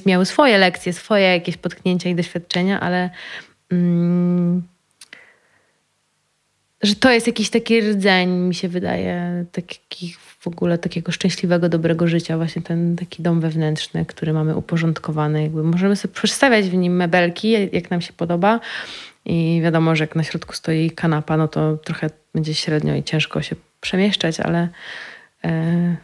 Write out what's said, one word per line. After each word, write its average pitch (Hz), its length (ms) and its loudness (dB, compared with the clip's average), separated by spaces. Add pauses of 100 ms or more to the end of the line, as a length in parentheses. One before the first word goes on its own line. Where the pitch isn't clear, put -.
miały 185 200 4
swoje 254 320 6
lekcje, 180 360 2
swoje 196 340 2
jakieś 175 300 0
potknięcia 180 520 -2
i 180 60 0
doświadczenia, 175 640 -2
ale, 180 300 -2 (640)
mm, 175 920 2 (2250)
że 208 120 2
to 254 160 4
jest 233 160 2
jakiś 226 220 -2
taki 226 320 2
rdzeń, 196 480 2
mi 180 260 0
się 180 140 -6
wydaje, 175 800 -4
takich - 680 -12
w - 280 -14
ogóle 170 300 0
takiego 170 340 -4
szczęśliwego, 175 580 0
dobrego 165 380 2
życia, 165 300 0
właśnie 165 240 -4
ten 170 340 0
taki 170 280 -10
dom 170 180 2
wewnętrzny, 160 640 -2
który - 280 -4
mamy 156 220 0
uporządkowany. 156 880 -2
Jakby 156 200 -2
możemy 180 320 2
sobie 196 180 -6
przestawiać 214 560 2
w 175 40 -6
nim 180 220 2
mebelki, 175 560 0
jak 185 400 -2
nam 175 100 -2
się - 120 -10
podoba. 175 460 0 (640)
I 165 380 2
wiadomo, 165 320 4
że 156 80 2
jak 156 120 -6
na 160 80 0
środku - 320 -8
stoi 160 360 0
kanapa, 156 460 0
no 156 100 2
to 156 300 0
trochę 156 320 -6 (240)
będzie 156 200 -2
średnio 151 420 0
i 143 80 -2
ciężko 156 380 -2
się 165 140 -6 (260)
przemieszczać, 185 580 0
ale, 170 300 0 (720)
e, 165 600 0